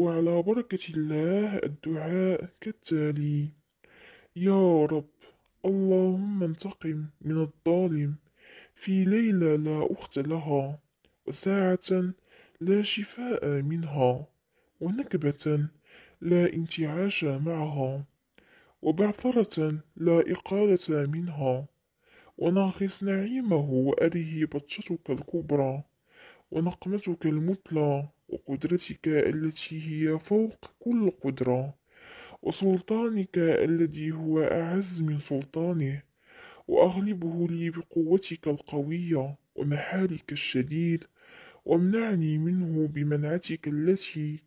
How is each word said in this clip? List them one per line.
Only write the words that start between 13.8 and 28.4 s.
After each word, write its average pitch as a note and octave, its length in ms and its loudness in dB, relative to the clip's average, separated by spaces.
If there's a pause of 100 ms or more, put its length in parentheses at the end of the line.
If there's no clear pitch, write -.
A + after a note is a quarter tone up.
ونكبة D3+ 880 -2 (540)
لا F3 320 4
انتعاش E3 680 -2
معها، C#3+ 840 -2 (760)
وبعثرة F#3+ 960 0 (160)
لا E3+ 360 4
إقالة F3+ 760 2
منها، D3 600 -2 (680)
وناقص F#3+ 680 0
نعيمه G3 680 0
وأره D#3 720 0
بطشتك D3+ 640 -6
الكبرى، C#3+ 760 -2 (680)
ونقمتك F3+ 720 -2
المثلى، D3+ 840 0 (200)
وقدرتك D3 800 -4